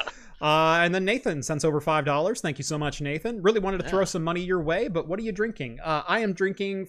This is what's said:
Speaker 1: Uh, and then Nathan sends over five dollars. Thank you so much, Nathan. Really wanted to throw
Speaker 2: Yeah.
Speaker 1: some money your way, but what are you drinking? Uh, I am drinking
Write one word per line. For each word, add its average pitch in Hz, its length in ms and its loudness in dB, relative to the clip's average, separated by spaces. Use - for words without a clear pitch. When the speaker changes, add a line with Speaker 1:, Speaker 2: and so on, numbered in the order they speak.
Speaker 1:
Uh, 160 420 6
and 175 120 2
then 190 80 0
Nathan 196 400 -2
sends 156 220 -2
over 151 160 2
five 156 240 2
dollars. 151 340 2
Thank 151 180 -2
you 143 60 -10
so 156 140 -4
much, 147 240 -4
Nathan. 156 400 -4
Really 214 180 4
wanted 190 240 0
to 139 60 -6
throw 185 100 2
Speaker 2:
Yeah. 190 60 4
Speaker 1:
some 175 180 -4
money 170 160 0
your 180 220 0
way, 165 260 0
but 165 180 -2
what 180 140 -4
are - 20 -6
you 226 120 -4
drinking? 175 500 -4
Uh, 156 240 0
I 190 140 2
am 208 100 0
drinking 196 580 -2